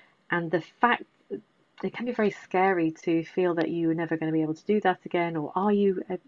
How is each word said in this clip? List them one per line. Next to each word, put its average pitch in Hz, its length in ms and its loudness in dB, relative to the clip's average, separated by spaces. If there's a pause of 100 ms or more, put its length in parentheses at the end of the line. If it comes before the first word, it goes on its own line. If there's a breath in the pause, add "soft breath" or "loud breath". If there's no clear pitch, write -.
(320 soft breath)
And 170 200 -2
the 175 80 0
fact, - 460 0 (260)
it - 600 -12
can 233 120 -8
be 240 60 -4
very 214 200 0
scary 180 600 0 (120)
to 165 200 2
feel 180 320 0
that 165 140 0
you 165 200 0
are 160 60 2
never 165 220 -2
gonna 160 160 -2
be 160 80 2
able 156 120 -2
to - 120 -10
do 208 160 2
that 185 240 0
again, 170 320 -2
or 147 180 -6
are 202 160 2
you, 202 380 2
uh, 180 80 -4 (100)